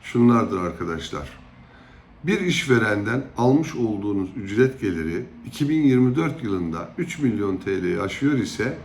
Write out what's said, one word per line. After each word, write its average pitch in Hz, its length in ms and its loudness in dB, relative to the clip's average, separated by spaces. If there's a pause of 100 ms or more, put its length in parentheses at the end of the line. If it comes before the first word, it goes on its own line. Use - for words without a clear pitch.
şunlardır 117 540 4
arkadaşlar. 82 720 -6 (920)
Bir 196 180 0
işverenden 117 800 0 (140)
almış 131 380 4
olduğunuz 101 640 -2
ücret 113 440 0
geliri 90 440 -4 (200)
iki 143 240 -4
bin 156 120 2
yirmi 127 340 4
dört 160 280 -2
yılında 87 540 -4
üç 170 220 -6
milyon 101 380 0
T 92 260 -2
L'yi 90 180 -2
aşıyor 135 380 0
ise 117 460 -4